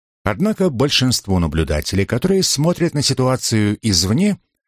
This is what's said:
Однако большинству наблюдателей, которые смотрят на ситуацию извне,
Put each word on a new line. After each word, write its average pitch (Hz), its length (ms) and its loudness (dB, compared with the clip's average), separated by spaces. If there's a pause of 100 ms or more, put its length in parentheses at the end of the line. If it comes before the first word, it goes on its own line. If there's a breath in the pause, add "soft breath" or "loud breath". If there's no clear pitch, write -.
(240)
Однако 190 440 0
большинству 123 720 0
наблюдателей, 78 640 0
которые 185 380 0
смотрят 165 500 0
на 147 80 -2
ситуацию 120 800 0
извне, 113 580 0 (300)